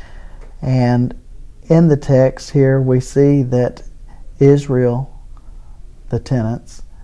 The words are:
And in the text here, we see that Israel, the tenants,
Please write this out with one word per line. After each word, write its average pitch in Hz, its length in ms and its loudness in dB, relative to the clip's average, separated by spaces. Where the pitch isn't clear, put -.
And 123 520 0
in 165 240 4
the 143 100 4
text 131 540 0
here, 135 280 4
we 127 200 2
see 143 420 2
that 123 400 -2
Israel, 139 840 2
the 120 100 -4
tenants, 117 600 -4